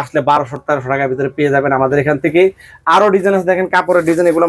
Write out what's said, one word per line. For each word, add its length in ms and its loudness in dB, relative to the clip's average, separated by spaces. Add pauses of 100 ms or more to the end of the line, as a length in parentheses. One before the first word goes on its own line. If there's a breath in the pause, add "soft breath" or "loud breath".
আসলে 200 -4 (100)
বারোশো, 260 -2 (100)
তেরোশো 260 -4
টাকার 200 -2
ভিতরে 240 -4
পেয়ে 180 0
যাবেন 240 0
আমাদের 240 0
এখান 220 0
থেকে। 160 0 (540 loud breath)
আরো 200 4
ডিজাইন 220 0
আছে, 140 -2
দেখেন 240 -2
কাপড়ের 340 0
ডিজাইন, 240 2
এগুলো 160 2